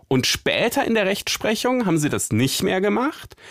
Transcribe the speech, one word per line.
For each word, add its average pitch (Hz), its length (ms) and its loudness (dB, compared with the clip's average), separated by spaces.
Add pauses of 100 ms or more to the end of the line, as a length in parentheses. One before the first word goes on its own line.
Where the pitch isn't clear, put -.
Und 131 180 2
später 220 600 0
in 226 100 0
der 214 100 2
Rechtsprechung 220 800 -2
haben 165 140 2
sie 147 100 0
das 117 220 -2
nicht 127 320 0
mehr 190 180 0
gemacht. 214 540 -2 (160)